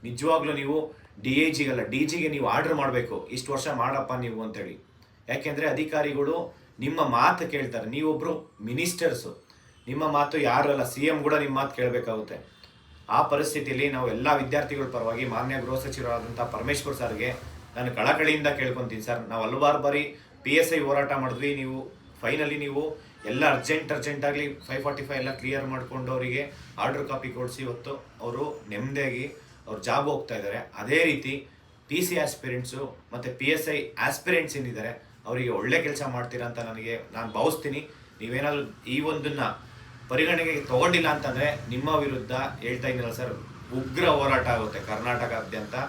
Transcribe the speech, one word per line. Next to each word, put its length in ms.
ನಿಜವಾಗ್ಲೂ 480
ನೀವು 420
ಡಿ 80
ಐ 200
ಜಿಗಲ್ಲ, 320
ಡಿ 160
ಜಿಗೆ 300
ನೀವು 200
ಆರ್ಡರ್ 260
ಮಾಡ್ಬೇಕು, 560
"ಇಷ್ಟು 220
ವರ್ಷ 160
ಮಾಡಪ್ಪ 440
ನೀವು" 300
ಅಂತೇಳಿ. 420
ಯಾಕೆಂದ್ರೆ 400
ಅಧಿಕಾರಿಗಳು 880
ನಿಮ್ಮ 300
ಮಾತು 400
ಕೇಳ್ತಾರೆ. 420
ನೀವೊಬ್ರು 680
ಮಿನಿಸ್ಟರ್ಸ್, 840
ನಿಮ್ಮ 220
ಮಾತು 300
ಯಾರಲ್ಲ, 480
ಸಿ 120
ಎಂ 220
ಕೂಡ 120
ನಿಮ್ಮ 220
ಮಾತು 200
ಕೇಳ್ಬೇಕಾಗುತ್ತೆ. 840
ಆ 120
ಪರಿಸ್ಥಿತಿಯಲ್ಲಿ 680
ನಾವು 200
ಎಲ್ಲ 220
ವಿದ್ಯಾರ್ಥಿಗಳ 520
ಪರವಾಗಿ 400
ಮಾನ್ಯ 360
ಗೃಹ 180
ಸಚಿವರಾದಂಥ 600
ಪರಮೇಶ್ವರ್ 560
ಸರ್ಗೆ 360
ನಾನು 180
ಕಳಕಳಿಯಿಂದ 520
ಕೇಳ್ಕೊಂತೀನಿ 560
ಸರ್. 260
ನಾವು 220
ಹಲವಾರು 280
ಬಾರಿ 360
ಪಿ 80
ಎಸ್ 240
ಐ 40
ಹೋರಾಟ 340
ಮಾಡಿದ್ವಿ, 420
ನೀವು 360
finally 340
ನೀವು 380
ಎಲ್ಲ 300
ಅರ್ಜೆಂಟ್, 360
ಅರ್ಜೆಂಟ್ 320
ಆಗ್ಲಿ 300
ಫೈವ್ 280
ಫಾರ್ಟಿ 220
ಫೈವ್ 140
ಎಲ್ಲ 160
ಕ್ಲಿಯರ್ 320
ಮಾಡ್ಕೊಂಡು 460
ಅವರಿಗೆ 400
ಆರ್ಡರ್ 300
ಕಾಪಿ 200
ಕೊಡ್ಸಿ 340
ಇವತ್ತು 320
ಅವರು 480
ನೆಮ್ಮದಿಯಾಗಿ 640
ಅವ್ರ 120
ಜಾಬ್ 280
ಹೋಗ್ತಾ 280
ಇದ್ದಾರೆ. 420
ಅದೇ 260
ರೀತಿ 420
ಪಿ 140
ಸಿ 160
ಆಸ್ಪಿರೆಂಟ್ಸು 800
ಮತ್ತೆ 200
ಪಿ 120
ಎಸ್ 240
ಐ 300
ಆಸ್ಪಿರೆಂಟ್ಸ್ 580
ಏನಿದ್ದಾರೆ 540
ಅವರಿಗೆ 220
ಒಳ್ಳೆ 340
ಕೆಲಸ 200
ಮಾಡ್ತೀರಾ 440
ಅಂತ 120
ನನಗೆ, 420
ನಾನು 200
ಭಾವಿಸ್ತೀನಿ. 560
ನೀವೇನಾದ್ರೂ 420
ಈ 140
ಒಂದನ್ನ 400
ಪರಿಗಣನೆಗೆ 520
ತಗೊಂಡಿಲ್ಲ 480
ಅಂತಂದ್ರೆ 600
ನಿಮ್ಮ 260
ವಿರುದ್ಧ 360
ಹೇಳ್ತಾ 560
ಇದ್ದೀನಲ್ಲ 260
ಸರ್, 180
ಉಗ್ರ 340
ಹೋರಾಟ 380
ಆಗುತ್ತೆ 340
ಕರ್ನಾಟಕಾದ್ಯಂತ. 920